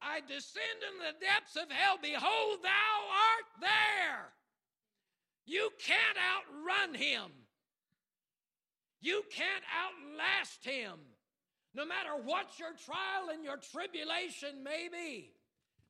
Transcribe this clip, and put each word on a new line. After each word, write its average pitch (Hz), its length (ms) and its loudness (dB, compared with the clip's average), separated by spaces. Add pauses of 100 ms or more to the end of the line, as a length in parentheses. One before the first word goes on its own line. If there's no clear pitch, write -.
I 294 200 -4
descend 415 680 -6
in 381 100 -12
the 320 200 -6
depths 392 380 2
of 320 120 -4
hell, 370 320 4
behold, 359 640 2
thou 415 460 4
art 440 500 6
there." 370 760 2 (1080)
You 403 360 0
can't 415 380 4
outrun 370 760 0
him. 233 380 -2 (1700)
You 392 300 0
can't 359 420 -2
outlast 330 880 -4
him. 233 360 -6 (720)
No 269 100 -6
matter 339 320 -4
what 302 440 -2
your 330 160 -8
trial 381 540 -4
and 320 140 -6
your 285 140 -6
tribulation 320 1040 -6
may 311 240 -4
be, 320 460 -8 (560)